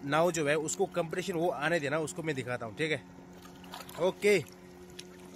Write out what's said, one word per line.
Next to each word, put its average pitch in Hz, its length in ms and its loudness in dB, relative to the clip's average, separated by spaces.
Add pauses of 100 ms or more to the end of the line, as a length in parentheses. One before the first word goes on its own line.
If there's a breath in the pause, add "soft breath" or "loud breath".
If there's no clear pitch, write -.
नाव 160 260 6
जो 160 160 0
है 147 100 4
उसको 160 280 0
compression 175 480 -2
वो 170 160 2
आने 156 300 2
देना, 143 200 0
उसको 156 240 -4
मैं 156 120 0
दिखाता 120 300 -4
हूँ, 107 120 -8
ठीक 156 140 0
है। 139 100 0 (1000)
ओके, 190 340 4 (1000)